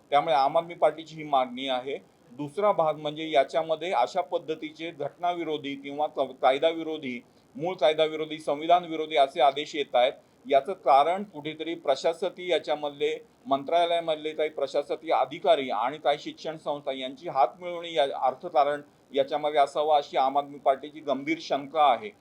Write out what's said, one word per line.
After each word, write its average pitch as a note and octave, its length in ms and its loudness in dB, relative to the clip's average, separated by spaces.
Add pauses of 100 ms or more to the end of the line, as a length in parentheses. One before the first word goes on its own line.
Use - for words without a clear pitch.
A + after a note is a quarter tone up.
त्यामुळे D3+ 260 2
आम C#3+ 220 4
आदमी E3+ 160 -2
पार्टीची D#3 420 0
ही D#3 80 -10
मागणी C3 440 0
आहे. C3+ 500 -6 (140)
दुसरा D3 400 0
भाग D#3 260 0
म्हणजे D3+ 320 -8
याच्यामध्ये D#3+ 640 0
अशा F#3 300 0
पद्धतीचे D#3+ 720 -6
घटनाविरोधी D#3 840 -6
किंवा C#3+ 320 -4
क-, D3+ 120 -6
कायदाविरोधी, C#3+ 1040 0 (320)
मूळ E3+ 200 -4
कायदाविरोधी, D#3 640 0
संविधानविरोधी D#3+ 760 0
असे C3+ 260 2
आदेश D3 340 2
येत C#3 200 -4
आहेत. B2 180 4 (360)
याचं - 240 2
कारण E3 500 4
कुठेतरी D#3 520 -8
प्रशासकीय E3+ 760 -2
याच्यामधले, D3+ 720 -2 (220)
मंत्रालयामधले D#3+ 840 0
काही D#3 180 -2
प्रशासकीय D3 640 -4
अधिकारी C#3 560 2
आणि A#2+ 280 -2
काही D3+ 220 0
शिक्षण D#3 380 -10
संस्था D3 340 -6
यांची C3+ 380 -10
हातमिळवणी E3+ 640 -2
या D3+ 100 2 (180)
अर्थकारण D3 600 0 (320)
याच्यामध्ये D3 460 0
असावं D3+ 380 4
अशी D3 200 -2
आम C3+ 200 2
आदमी C#3+ 200 -2
पार्टीची D3 420 0
गंभीर C#3 420 -2
शंका D3 420 0
आहे. A2+ 260 4 (120)